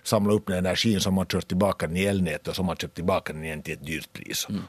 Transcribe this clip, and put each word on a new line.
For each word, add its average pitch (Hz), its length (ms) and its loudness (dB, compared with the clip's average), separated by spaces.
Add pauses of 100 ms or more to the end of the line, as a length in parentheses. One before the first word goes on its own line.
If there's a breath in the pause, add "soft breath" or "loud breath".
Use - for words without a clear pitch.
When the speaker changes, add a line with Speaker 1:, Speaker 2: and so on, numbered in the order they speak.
Speaker 1:
samlat 104 340 4
upp 104 100 0
den 95 100 0
energin 92 440 2
som 95 140 2
man 92 120 2
kört - 220 -2
tillbaka 92 380 2
den 80 100 -2
i 95 80 2
elnätet 95 440 0
och - 80 -6
som 92 100 0
man 156 100 -2
köpt - 180 -8
tillbaka - 380 -2
den 78 120 -10
igen 78 180 -8
till 78 120 -6
ett 73 120 -14
dyrt 78 260 -8
pris - 360 -6
Speaker 2:
Mm. 101 200 -4